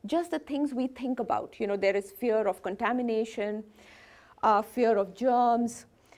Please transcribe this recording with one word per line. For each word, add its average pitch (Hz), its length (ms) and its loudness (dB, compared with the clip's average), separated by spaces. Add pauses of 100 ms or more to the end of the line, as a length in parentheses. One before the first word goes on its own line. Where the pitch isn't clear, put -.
Just 339 260 -2
the 311 80 -4
things 285 340 -4
we 254 140 -2
think 254 340 -6
about. - 360 -4
You 214 100 -2
know, 202 100 -2
there 196 180 2
is 202 160 -4
fear 220 380 0
of 185 120 -4
contamination, 220 1000 -2 (800)
uh, 214 180 4
fear 226 360 2
of 190 180 -2
germs, 240 720 2 (320)